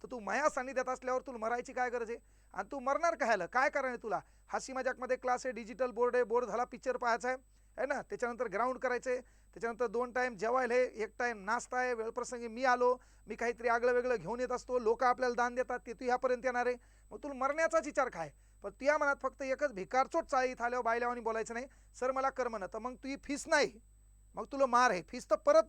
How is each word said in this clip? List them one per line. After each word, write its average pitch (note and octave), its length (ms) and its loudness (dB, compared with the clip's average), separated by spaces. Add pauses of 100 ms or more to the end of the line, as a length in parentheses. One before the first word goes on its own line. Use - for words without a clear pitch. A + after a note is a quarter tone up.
तर G#3+ 80 -14
"तू B3+ 80 -8
माया A3+ 300 0
सानिध्यात B3+ 400 -2
असल्यावर B3+ 320 -2
तुला B3+ 160 -10
मरायची A#3+ 360 -4
काय B3 160 0
गरज A#3+ 200 -4
आहे A#3 100 -8 (340)
आणि F3+ 180 -6
तू C#4+ 80 -6
मरणार D4 360 2
कशाला, A3 300 2
काय C4 240 2
कारण C#4 180 0
आहे B3 100 -4
तुला?" F#3+ 220 -4 (280)
हसी A#3 260 -6
मजाकमध्ये B3 440 -2
क्लास B3 280 -2
आहे, B3+ 80 -4
डिजिटल A#3 380 -4
बोर्ड A#3+ 240 2
आहे, B3 80 4
बोर्ड A#3+ 220 2
झाला, A3 180 -2
पिक्चर B3+ 340 -4
पाहायचा A#3 300 0
आहे, B3+ 100 -2 (420)
है B3 60 0
ना. C4+ 160 -2
त्याच्यानंतर A#3+ 460 -4
ग्राउंड A#3 320 -2
करायचं B3 320 -2
आहे, B3 100 -2
त्याच्यानंतर A#3 640 -6
दोन A#3+ 240 -2
टाइम B3 260 -2
जेवायला A#3+ 360 2
आहे, B3+ 100 6
एक A3 360 -4
टाइम A#3 240 -2
नाश्ता A#3 340 -2
आहे, B3 160 0
वेळप्रसंगी A#3 540 -6
मी A3+ 160 -6
आलो, B3 340 4 (300)
मी A3 80 -8
काहीतरी A#3 320 -2
आगळं A#3 260 4
वेगळं B3 220 2
घेऊन F#3 240 -6
येत B3 120 -4
असतो, B3 280 -2
लोक A3+ 240 2
आपल्याला B3 320 2
दान A#3+ 200 0
देतात, B3 320 -2
ते A#3+ 60 -10
तू C4 120 -10
ह्यापर्यंत B3 400 0
येणार B3 200 0
आहे, B3 100 0 (360)
मग G#3 120 -12
तुला C#4+ 100 -8
मरण्याचाच D#4 520 2
विचार C4+ 240 0
काय? E3 220 -8 (320)
पण G3+ 60 -10
तुझ्या C#4 280 2
मनात C#4+ 240 2
फक्त C4 200 -6
एकच C4+ 300 -2
भिकारचोट B3+ 540 0
चाळी, B3+ 260 2
इथं B3 120 -6
आल्यावर A#3+ 220 -2
बायल्यावानी A#3+ 360 0
बोलायचं A3+ 320 -4
नाही, A#3+ 120 -8 (340)
"सर, B3+ 120 0
मला C4 180 0
करमना." A#3 380 -4
तर G3+ 100 -10
मग B3 180 -8
तुझी C#4 200 -8
फीस C#4 320 -8
नाही, C#4+ 320 2 (560)
मग A3 160 -8
तुला C4+ 140 4
मार B3 260 6
आहे, F3+ 100 -2
फीस - 280 -12
तर - 60 4
परत D#4 340 6